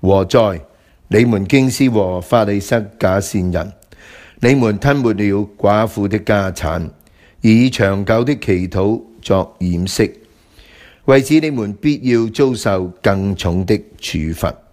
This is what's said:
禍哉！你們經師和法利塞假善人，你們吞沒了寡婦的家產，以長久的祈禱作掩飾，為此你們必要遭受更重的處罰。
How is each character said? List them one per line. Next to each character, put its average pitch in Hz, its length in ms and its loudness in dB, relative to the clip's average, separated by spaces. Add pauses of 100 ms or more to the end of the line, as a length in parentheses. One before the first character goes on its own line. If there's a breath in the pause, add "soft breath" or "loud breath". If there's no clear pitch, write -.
禍 95 240 4
哉！ 98 360 2 (460 soft breath)
你 113 180 4
們 101 220 0
經 131 220 2
師 127 200 0
和 92 320 0
法 113 220 2
利 101 160 0
塞 113 220 -2 (180)
假 95 200 2
善 92 320 -2
人， 87 220 -4 (680 loud breath)
你 123 140 4
們 113 220 0
吞 143 200 0
沒 120 160 0
了 101 440 -2
寡 107 300 2
婦 104 200 -4
的 101 120 -2
家 98 320 -2
產， 82 380 -6 (520 soft breath)
以 117 280 4
長 98 360 -2
久 113 180 0
的 139 120 -2
祈 92 320 -2
禱 98 340 -2 (200)
作 95 380 -2
掩 90 280 -2
飾， - 240 -2 (920 soft breath)
為 135 160 4
此 151 180 2
你 156 100 -4
們 110 240 -6
必 147 300 -2
要 117 240 2
遭 127 260 0
受 95 340 -2 (140)
更 98 340 0
重 90 300 -2
的 104 120 0 (220)
處 - 180 -8
罰。 80 360 -4 (200)